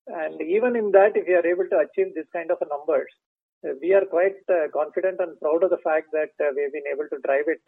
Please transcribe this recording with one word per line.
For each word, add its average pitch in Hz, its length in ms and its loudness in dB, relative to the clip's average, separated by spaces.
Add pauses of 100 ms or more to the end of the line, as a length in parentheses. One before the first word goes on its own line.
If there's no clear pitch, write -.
And 160 340 -8
even 220 340 0
in 214 160 -2
that, 196 240 8
if 185 120 -2
we 180 60 2
are 175 120 4
able 180 240 0
to 190 80 2
achieve 175 380 0
this 156 180 -8
kind 170 160 -6
of 180 120 -2
a 175 40 -6
numbers, 147 440 -2 (540)
uh, 151 180 -6
we 175 120 2
are 190 120 4
quite, 190 320 0 (120)
uh, 165 240 2
confident 180 460 -2
and 165 200 -6
proud 160 240 0
of 185 60 4
the 175 140 0
fact 156 280 0
that, 156 300 -2
uh, 147 140 0
we 143 80 -2
have 139 100 -4
been 143 180 -6
able 147 180 -4
to 143 160 -8
drive 143 220 0
it 160 200 -2